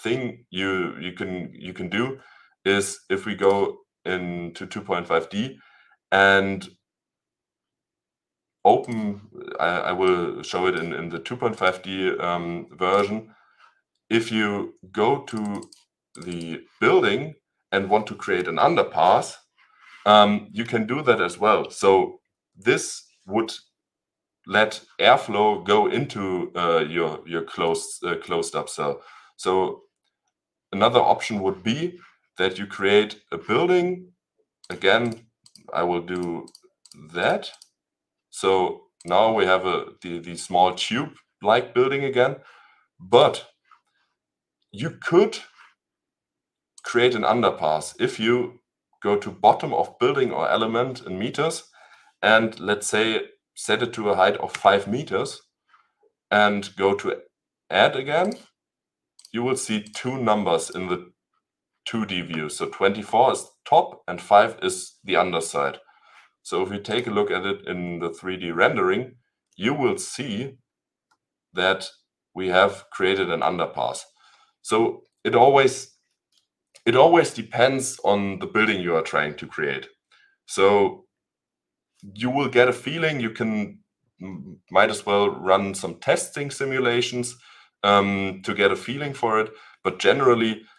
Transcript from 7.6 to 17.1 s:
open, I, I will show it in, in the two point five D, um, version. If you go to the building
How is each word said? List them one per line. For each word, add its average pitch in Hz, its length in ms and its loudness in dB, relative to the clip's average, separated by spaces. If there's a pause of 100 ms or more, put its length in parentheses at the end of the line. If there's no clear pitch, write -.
open, 107 580 0 (380)
I, 80 80 2
I 87 240 -2
will 90 520 0
show 92 240 -2
it 90 80 0
in, 82 180 -6
in 85 160 -8
the 82 100 -10
two - 160 -10
point 117 200 -4
five 92 260 0
D, 95 380 -4
um, 87 480 -4 (100)
version. 101 560 -2 (760)
If 113 220 0
you 104 440 -4 (160)
go 117 320 0
to 104 380 -8 (600)
the 85 400 -10 (160)
building 131 540 2 (380)